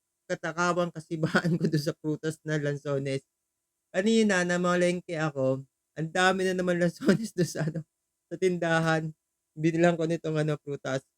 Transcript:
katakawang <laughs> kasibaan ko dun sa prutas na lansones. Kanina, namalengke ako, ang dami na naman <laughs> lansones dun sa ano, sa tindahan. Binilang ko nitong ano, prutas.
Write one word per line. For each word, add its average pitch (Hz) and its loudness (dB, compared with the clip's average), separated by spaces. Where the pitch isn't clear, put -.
katakawang 175 -2
<laughs> - -20
kasibaan 165 -2
ko 156 0
dun 151 2
sa 151 -4
prutas 156 -6
na 156 -2
lansones. 139 -4
Kanina, 202 4
namalengke 175 0
ako, 135 0
ang 160 -4
dami 185 2
na 185 0
naman 180 0
<laughs> 175 2
lansones 208 0
dun 175 0
sa - -6
ano, 156 -6
sa 170 -12
tindahan. 165 2
Binilang 170 4
ko 160 -2
nitong 160 -2
ano, 151 -2
prutas. 139 -6